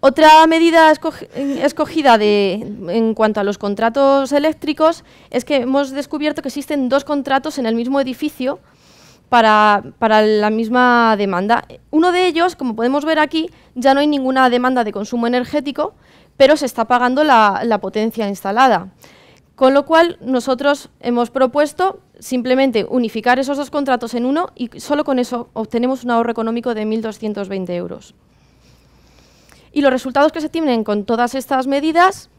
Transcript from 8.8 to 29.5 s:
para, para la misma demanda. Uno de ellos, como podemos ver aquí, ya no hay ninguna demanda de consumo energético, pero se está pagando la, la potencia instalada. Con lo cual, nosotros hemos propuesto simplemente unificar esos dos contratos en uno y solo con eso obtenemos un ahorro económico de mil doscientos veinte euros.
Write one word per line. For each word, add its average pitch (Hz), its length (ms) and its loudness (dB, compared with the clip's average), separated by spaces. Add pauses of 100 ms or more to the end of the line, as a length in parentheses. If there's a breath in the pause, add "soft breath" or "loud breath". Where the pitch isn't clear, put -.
para, 214 560 4 (160)
para 214 220 4
la 214 300 2
misma 233 680 2
demanda. 202 480 -2 (260)
Uno 339 220 2
de 370 140 2
ellos, 349 280 0
como 240 220 -6
podemos 262 260 -2
ver 311 160 0
aquí, 320 300 -2 (260 soft breath)
ya 269 180 2
no 277 60 2
hay 294 80 2
ninguna 262 420 2
demanda 247 360 0
de 208 80 -8
consumo 233 340 -4
energético, 277 680 -4 (440 soft breath)
pero 285 180 6
se 294 100 -4
está 233 200 -4
pagando 247 400 0
la, 220 400 4
la 220 140 0
potencia 214 500 -4
instalada. 202 580 0 (680 soft breath)
Con 262 180 4
lo 277 120 2
cual, 330 360 2
nosotros 262 680 -2 (120)
hemos 240 280 -2
propuesto 294 720 -2 (180)
simplemente 254 720 0
unificar 240 480 0
esos 269 200 -4
dos 277 120 -8
contratos 254 440 -4
en 240 120 -4
uno 302 300 -2
y 240 140 -10 (100)
solo 294 240 -4
con 269 160 -2
eso 240 320 -6
obtenemos 240 540 -4
un 240 60 -4
ahorro 233 200 0
económico 226 420 -6
de 214 120 -6
mil 220 160 -4
doscientos 208 480 -8
veinte 185 260 -6
euros. - 400 -12 (1600 soft breath)